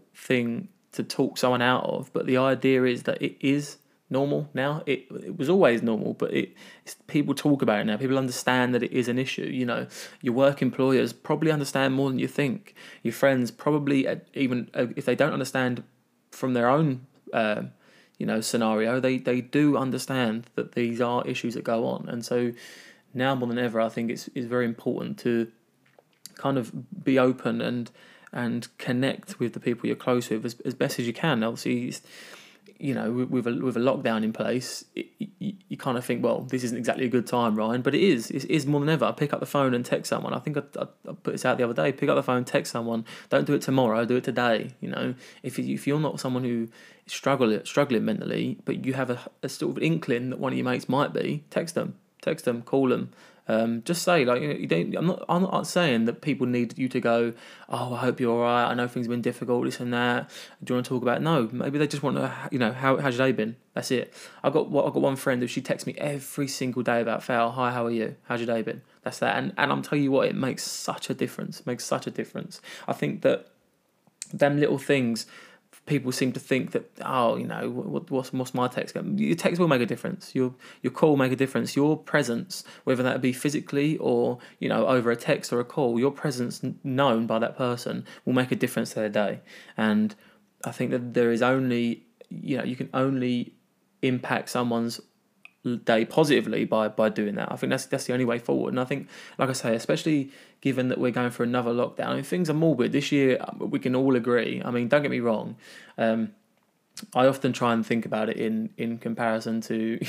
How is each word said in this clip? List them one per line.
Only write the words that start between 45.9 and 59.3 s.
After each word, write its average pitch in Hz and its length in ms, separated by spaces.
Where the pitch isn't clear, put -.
not 151 200
someone 127 240
who 120 240
is - 60
struggle-, 127 520
struggling 123 400
mentally, 113 580
but 127 220
you 131 80
have 127 160
a, 123 100
a 135 80
sort 143 260
of - 60
inkling 139 480
that 127 100
one 131 140
of 127 40
your 123 80
mates 127 220
might 139 260
be, - 360
text - 240
them. - 220
Text - 240
them, 120 160
call 131 280
them. 123 220
Um, 113 360
just 170 160
say, 170 240
like, 123 160
you 147 80
know, 139 60
you - 120
don't, 165 260
I'm - 140
not, - 220
I'm 175 140
not 151 240
saying 135 380
that 117 160
people 127 240
need 120 320
you 131 120
to 131 100
go, 117 340
"Oh, 123 240
I 117 60
hope 123 200
you're 117 140
all 120 80
right. 120 240
I 123 80
know 123 160
things 123 160
have 117 60
been 120 100
difficult, 123 420